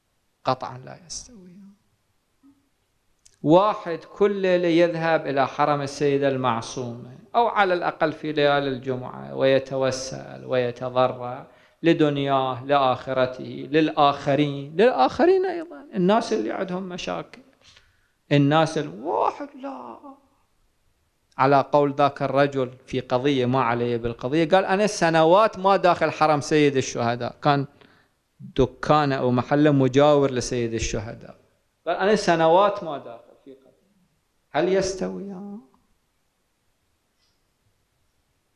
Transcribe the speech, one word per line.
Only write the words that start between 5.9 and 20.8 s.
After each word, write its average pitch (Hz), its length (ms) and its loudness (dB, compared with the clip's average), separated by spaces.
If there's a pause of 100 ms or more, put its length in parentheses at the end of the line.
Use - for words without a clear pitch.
المعصومة، 123 880 -4 (160)
أو 233 120 2
على 196 280 0
الأقل 160 380 -2
في 156 200 -8
ليالي 143 360 2
الجمعة، 135 640 -8
ويتوسل 135 1120 -2
ويتضرع 123 1040 -2 (360)
لدنياه، 139 840 0
لآخرته، 131 1080 0
للآخرين، 143 1040 0
للآخرين 262 720 2
أيضا، 330 480 -10
الناس 208 380 2
اللي 214 200 -4
عندهم 185 300 -8
مشاكل، 180 600 -10 (880)
الناس 147 460 2
ال-، 165 260 -10
واحد - 440 -2 (140)
لا. 254 360 -14 (1400)